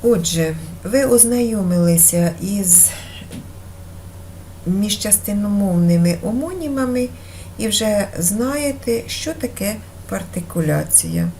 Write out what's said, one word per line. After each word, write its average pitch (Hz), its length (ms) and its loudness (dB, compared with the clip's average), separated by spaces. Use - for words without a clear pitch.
Отже, 165 540 2
ви 254 200 4
ознайомилися 180 1400 4
із 190 480 2
міжчастиномовними 196 1600 2
омонімами 262 840 -2
і 220 100 -2
вже 208 400 0
знаєте, 240 880 -2
що - 280 -6
таке 220 420 -4
партикуляція. 170 1300 0